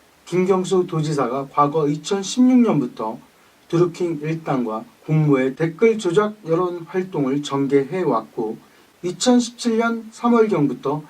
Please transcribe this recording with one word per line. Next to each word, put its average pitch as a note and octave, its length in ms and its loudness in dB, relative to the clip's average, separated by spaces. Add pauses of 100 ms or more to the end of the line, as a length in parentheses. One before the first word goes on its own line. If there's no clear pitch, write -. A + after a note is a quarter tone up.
(280)
김경수 F#3 580 2
도지사가 C#3 680 -2
과거 D3 360 2
이천십육 G3+ 720 2
년부터 B2 580 0 (520)
드루킹 E3 520 0
일당과 C#3 640 -4 (220)
공모의 C#3+ 480 2
댓글 G#3+ 420 0
조작 G#3 380 0 (100)
여론 E3+ 420 -2
활동을 D3 540 -2
전개해왔고 C3+ 1200 -2 (420)
이천십칠 A#3 800 0
년 A3+ 320 -2
삼월경부터 D#3+ 1000 0